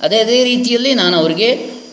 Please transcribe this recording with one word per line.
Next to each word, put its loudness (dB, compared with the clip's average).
ಅದೇ 0
ಅದೇ 2
ರೀತಿಯಲ್ಲಿ 0
ನಾನು 2
ಅವರಿಗೆ 0